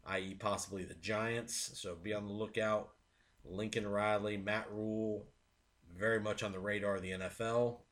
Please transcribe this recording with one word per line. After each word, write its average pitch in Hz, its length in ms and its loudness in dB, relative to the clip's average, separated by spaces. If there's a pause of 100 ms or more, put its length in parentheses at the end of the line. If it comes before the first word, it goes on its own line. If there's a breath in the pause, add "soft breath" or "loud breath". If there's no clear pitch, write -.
I 95 160 -2
E 95 140 -4
possibly 98 520 -2
the 85 100 -12
Giants. 110 840 -2
So 90 160 -4
be 101 200 -2
on 104 100 -2
the 101 80 -4
lookout. 107 560 2 (560 soft breath)
Lincoln 104 420 0
Riley, 104 500 4
Matt 107 340 0
Rhule, 107 560 0 (680)
very 110 240 4
much 104 220 -2
on 104 100 -2
the 95 80 -4
radar 101 360 2
of 92 80 -2
the 92 100 -2
N 92 80 -4
F 90 180 -6
L. 117 520 2